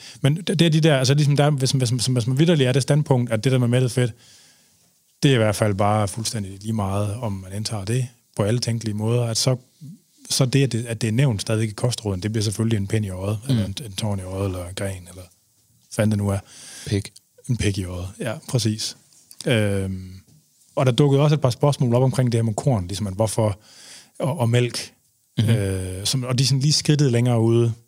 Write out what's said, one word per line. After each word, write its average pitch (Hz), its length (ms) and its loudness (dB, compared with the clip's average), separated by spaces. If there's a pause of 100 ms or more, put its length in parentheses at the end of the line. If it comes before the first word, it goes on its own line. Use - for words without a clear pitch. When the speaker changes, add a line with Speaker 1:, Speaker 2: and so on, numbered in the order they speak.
(200)
Speaker 1:
men 143 160 2
det, 185 100 -8 (120)
det 156 40 6
er 170 80 4
de 156 100 2
der, 151 180 4
altså 131 160 2
ligesom 147 220 2
der, 147 140 4
hvis, 135 200 0
hvis, 127 200 0
hvis, 120 160 -2
hvis 127 200 0
man 131 120 -2
vitterligt 156 300 4
er 123 40 2
det 127 100 2
standpunkt, 131 500 2
at 110 120 0
det 131 80 2
der 131 60 4
med 123 100 2
mættet 123 240 2
fedt, 123 200 0 (1120)
det 147 80 6
er 135 40 6
i 123 40 4
hvert 107 180 2
fald 104 180 0
bare 104 340 2
fuldstændig 101 520 -8
lige 110 120 -6
meget, 101 420 -2
om 117 180 -6
man 95 200 -12
indtager 104 320 -6
det 120 240 -2 (280)
på 113 60 2
alle 110 180 2
tænkelige 113 340 -4
måder, 113 300 0
at 113 120 -4
så, 127 200 0 (760)
så - 160 0
det, 135 160 2
at 131 100 0
det, 117 140 -4
at 113 140 -6
det 113 80 0
er 107 40 0
nævnt 120 280 2
stadig 110 280 -2
i 107 40 -14
kostråden, 104 500 -4
det 107 100 -2
bliver 110 100 0
selvfølgelig 113 340 0
en 98 100 -2
pind 107 200 -2
i - 20 -6
øjet, 95 360 -4
Speaker 2:
Mm. 135 60 -4
Speaker 1:
eller 113 140 2
en, 95 100 -6 (100)
en 110 80 -14
tårn 101 260 -4
i 95 40 -10
øjet, 95 240 -4
eller 92 220 -6
en 95 60 -14
gren, 95 260 -6
eller 87 120 -20
hvad 92 100 -18 (680)
fanden 107 180 0
det 104 80 0
nu 101 100 -2
er. 98 100 0 (480)
Speaker 2:
Pik. - 260 -4 (360)
Speaker 1:
En 123 80 -2
pik 101 220 -2
i 98 60 -4
øjet, 90 240 -8 (120)
ja, 113 140 -6 (140)
præcis. 110 480 -2 (500)
Øhm, 95 640 -2 (640)
og 143 120 2
der 127 60 4
dukkede 139 300 4
også 151 120 4
et 151 60 0
par 127 100 2
spørgsmål 131 440 0
op 123 80 4
omkring 127 300 2
det 117 60 2
her 113 40 0
med 113 120 -2
korn, 104 320 0
ligesom 101 200 -4
at 95 80 -4
hvorfor, 107 440 0 (600)
og, 156 200 -2
og 120 100 2
mælk, 120 440 0 (460)
Speaker 2:
Mhm. 107 120 4
Speaker 1:
øh, 95 560 -2
som, 127 180 -2
og 127 140 -2
de 135 60 4
er - 20 0
sådan 131 140 2
lige 147 120 2
skridtet 147 400 2
længere 120 280 4
ude. 117 320 4 (140)